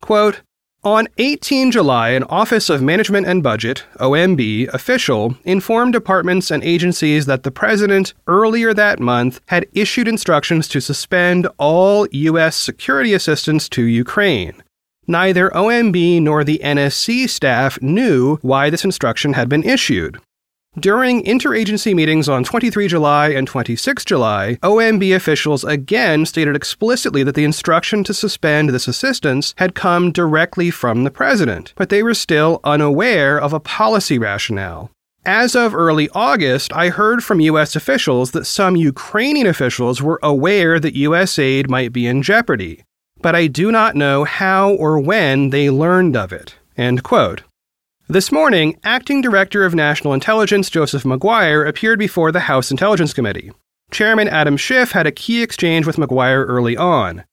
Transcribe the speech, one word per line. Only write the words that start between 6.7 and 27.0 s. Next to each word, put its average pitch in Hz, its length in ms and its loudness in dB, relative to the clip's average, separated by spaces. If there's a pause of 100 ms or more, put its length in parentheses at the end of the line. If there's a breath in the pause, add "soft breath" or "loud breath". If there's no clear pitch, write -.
that 135 160 -2
the 139 80 -4
president, 202 640 0 (140)
earlier 220 440 2
that 208 280 0
month, 123 460 0
had 175 260 0
issued 208 340 0
instructions 165 600 0
to 127 120 -4
suspend 180 680 0 (100)
all 185 540 2
U 156 260 0
S 160 180 0
security 254 560 -2
assistance 156 580 0
to 127 120 -2
Ukraine. 117 800 0 (460)
Neither 180 480 2
O 190 120 2
M 233 220 2
B 170 300 2
nor 151 240 2
the 151 180 -2
N 143 160 0
S 139 160 0
C 247 320 -2
staff 131 560 -2
knew 151 540 2
why 139 340 0
this 165 140 -4
instruction 143 480 -2
had 127 160 0
been 147 160 0
issued. 98 560 -2 (580)
During 233 460 0
interagency 220 680 0
meetings 156 360 2
on 131 160 0
twenty-three 226 420 -2
July 151 440 2
and 135 180 -2
twenty-six - 560 -4
July, 110 580 0
O 208 160 2
M 220 220 2
B 190 120 2
officials 151 520 0
again 156 600 0
stated 151 300 -2
explicitly 208 680 -2